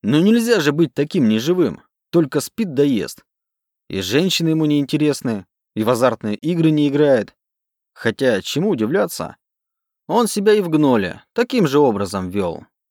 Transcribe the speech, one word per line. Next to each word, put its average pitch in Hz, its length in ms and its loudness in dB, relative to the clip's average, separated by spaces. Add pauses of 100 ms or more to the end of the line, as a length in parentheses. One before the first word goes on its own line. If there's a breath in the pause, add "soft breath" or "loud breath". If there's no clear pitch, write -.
Ну 139 180 2
нельзя 226 400 2
же 147 120 2
быть 151 220 0
таким 127 340 0
неживым, 135 540 0 (280)
только 156 300 0
спит 180 340 -6
да 139 100 4
ест. 117 400 -2 (640)
И 95 120 -6
женщины 160 500 0
ему 156 160 0
неинтересны, 143 800 -2 (280)
и 107 80 -4
в 110 80 0
азартные 113 460 0
игры 165 340 0
не 151 180 0
играет. 139 460 0 (600)
Хотя, 117 480 -2
чему 185 280 -4
удивляться? 147 640 -4 (720)
Он 214 220 0
себя 208 260 2
и 214 60 2
в 180 80 -6
Гноле 131 640 0
таким 240 340 0
же 143 140 2
образом 98 500 0
вел. 90 340 -6 (260)